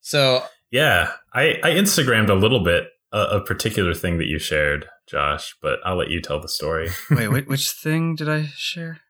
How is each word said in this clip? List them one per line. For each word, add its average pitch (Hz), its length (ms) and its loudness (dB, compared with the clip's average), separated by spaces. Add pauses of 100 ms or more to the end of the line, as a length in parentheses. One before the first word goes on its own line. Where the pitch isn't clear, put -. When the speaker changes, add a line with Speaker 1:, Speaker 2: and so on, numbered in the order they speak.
Speaker 1:
So 131 420 2 (280)
Speaker 2:
Yeah, 117 400 4 (220)
I, 135 280 2
I 160 100 4
Instagrammed 131 580 4
a 101 60 6
little 110 280 4
bit, 87 220 2 (260)
a, 107 80 -2
a 101 240 0
particular 95 500 0
thing 85 260 -2
that 76 80 -2
you 78 120 -4
shared, 73 460 0 (220)
Josh, 73 540 -4
but 73 220 -2
I'll 92 140 -2
let 82 120 -2
you 82 120 -2
tell 76 180 -6
the 82 80 -14
story. 80 420 -4 (100)
<laughs> - 120 -4
Speaker 1:
Wait, 120 160 2
whi-, 127 200 0
which 135 240 -2
thing 160 440 -2
did 151 140 -6
I 151 160 -2 (100)
share? 165 540 -10